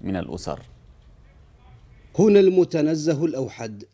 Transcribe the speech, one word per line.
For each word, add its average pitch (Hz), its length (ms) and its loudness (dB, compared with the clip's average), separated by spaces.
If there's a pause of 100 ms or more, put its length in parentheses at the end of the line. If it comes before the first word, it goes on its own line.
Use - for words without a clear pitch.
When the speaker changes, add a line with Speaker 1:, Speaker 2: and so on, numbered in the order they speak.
Speaker 1:
من 95 140 -8
الأسر. 76 440 -10 (1600)
Speaker 2:
هنا 202 200 6
المتنزه 160 880 0
الأوحد 117 580 -8 (100)